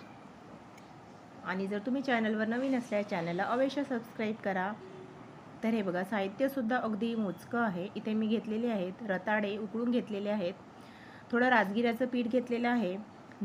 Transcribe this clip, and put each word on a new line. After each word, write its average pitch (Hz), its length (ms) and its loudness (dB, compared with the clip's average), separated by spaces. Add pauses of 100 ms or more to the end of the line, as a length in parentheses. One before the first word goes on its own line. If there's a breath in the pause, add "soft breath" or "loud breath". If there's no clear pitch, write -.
(1500)
आणि 185 220 -2
जर 208 180 -2
तुम्ही 262 160 0
चॅनलवर 220 460 2
नवीन 254 300 2
असल्यास 208 280 0
चॅनलला 175 380 0
अवश्य 269 400 2
सबस्क्राईब 226 520 -2
करा. 190 360 0 (920)
तर 226 60 4
हे 233 120 2
बघा, 180 220 2
साहित्यसुद्धा 226 760 2
अगदी 226 380 0
मोजकं 214 440 0
आहे. 190 360 2
इथे 214 180 -2
मी 220 140 2
घेतलेले 233 400 2
आहेत 190 260 0 (140)
रताळे, 208 500 2
उकळून 226 340 0
घेतलेले 208 380 0
आहेत. 196 240 0 (760 loud breath)
थोडं 240 140 6
राजगिऱ्याचं 233 600 6
पीठ 247 220 0
घेतलेलं 240 420 2
आहे, 202 280 2 (480)